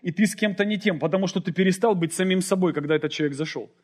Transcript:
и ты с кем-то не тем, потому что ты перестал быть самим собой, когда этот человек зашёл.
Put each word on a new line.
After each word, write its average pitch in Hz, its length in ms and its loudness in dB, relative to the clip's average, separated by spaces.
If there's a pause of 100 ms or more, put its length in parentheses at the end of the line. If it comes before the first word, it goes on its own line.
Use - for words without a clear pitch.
и 180 100 -4
ты 208 140 2
с - 80 0
кем-то 208 320 0
не 208 120 0
тем, 180 200 0
потому 185 280 0
что 180 140 -2
ты 170 120 -4
перестал 190 420 2
быть 165 180 -2
самим 185 300 0
собой, 185 320 2
когда 147 200 0
этот 151 180 0
человек 147 220 -2
зашёл. 139 360 -8 (140)